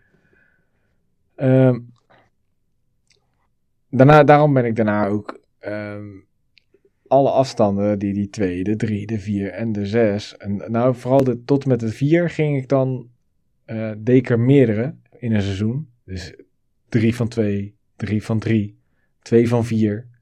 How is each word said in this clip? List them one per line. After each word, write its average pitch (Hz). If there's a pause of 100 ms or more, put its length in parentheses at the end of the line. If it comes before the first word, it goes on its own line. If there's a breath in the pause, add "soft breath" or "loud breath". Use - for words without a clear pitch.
(1400)
Ehm, 131 (2000 soft breath)
daarna, 143
daarom 147
ben 127
ik 117
daarna 104
ook, 101 (200)
ehm, 104 (1000)
alle 135
afstanden, 104
die, 101
die 101
twee, 92
de 104
drie, 104
de 107
vier 98
en 110
de 101
zes. 104
En 101
nou, 120
vooral 131
de, 120
tot 139
met 127
de 113
vier 156
ging 151
ik 131
dan, 131 (560)
eh, 110
deed 117
ik 135
er 117
meerdere 123 (220)
in 117
een 104
seizoen. 107 (160)
Dus 92 (540)
drie 113
van 117
twee, 104 (200)
drie 107
van 113
drie, 107 (440)
twee 117
van 117
vier 107 (140)